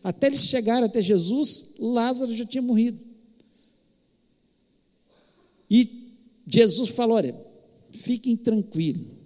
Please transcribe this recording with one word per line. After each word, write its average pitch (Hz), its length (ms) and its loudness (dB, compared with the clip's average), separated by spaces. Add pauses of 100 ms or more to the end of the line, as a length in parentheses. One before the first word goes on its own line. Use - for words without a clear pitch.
Até 190 240 -2
eles 277 140 6
chegarem 240 420 2
até 220 180 0
Jesus, 196 760 0
Lázaro 240 560 -2
já 226 100 -6
tinha 254 160 -8
morrido. 233 380 -2 (2750)
E - 420 2 (340)
Jesus 220 440 2
falou: 226 280 0
"Olha, 147 180 -4 (560)
fiquem 240 440 -4
tranquilos 180 720 -4 (180)